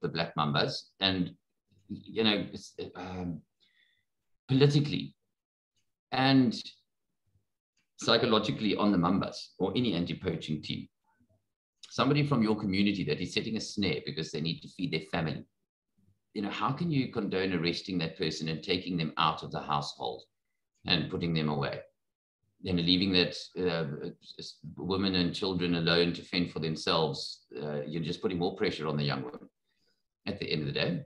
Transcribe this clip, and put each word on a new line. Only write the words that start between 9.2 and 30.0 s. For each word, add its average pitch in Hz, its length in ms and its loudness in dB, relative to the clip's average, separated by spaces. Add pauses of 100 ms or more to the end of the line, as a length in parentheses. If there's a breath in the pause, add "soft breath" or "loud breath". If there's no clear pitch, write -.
or 95 160 0
any 120 180 2
anti-poaching 82 680 -4
team. - 240 -8 (1000)
Somebody 139 360 2
from 131 180 4
your 107 120 4
community 101 500 2
that 139 160 0
is 90 120 -6
setting 98 240 -2
a 98 40 -4
snare 92 440 -2
because 76 260 -6
they 76 100 -4
need 82 200 -4
to - 60 -18
feed 87 240 -6
their 80 200 -4
family. 78 340 -4 (880)
You 107 80 -6
know, 101 80 -4
how 107 220 0
can 170 200 0
you 131 200 2
condone 95 420 0
arresting 85 460 0
that 80 180 -4
person 80 320 -2
and 78 120 -4
taking 90 360 -2
them 78 200 -2
out 78 260 2
of 71 80 -10
the 76 100 -6
household 71 640 -4 (600)
and 80 240 2
putting 82 240 -2
them 78 140 2
away? 69 320 -2 (840)
And 90 160 2
leaving 92 320 4
that, 87 220 4 (220)
uh, 82 520 -2 (300)
s-, - 180 -14 (180)
women 92 400 0
and 87 180 2
children 87 420 0
alone 85 380 4
to 85 80 -8
fend 90 300 -2
for 87 80 -8
themselves, 80 840 0 (160)
uh, 73 220 -4
you're 82 200 -6
just 85 180 -6
putting 92 180 -2
more 95 180 0
pressure 82 300 -2
on 73 100 0
the 71 60 0
young 67 200 0
women. - 240 -12 (800)